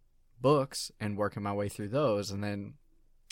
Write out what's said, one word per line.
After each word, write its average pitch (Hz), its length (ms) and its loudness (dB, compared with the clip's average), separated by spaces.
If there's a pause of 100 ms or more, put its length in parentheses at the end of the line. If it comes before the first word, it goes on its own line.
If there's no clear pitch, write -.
(400)
books 139 580 2
and 104 180 -4
working 101 280 -2
my 101 80 0
way 101 160 0
through 101 220 -6
those." 104 420 2
And 101 100 -4
then 101 320 -6 (580)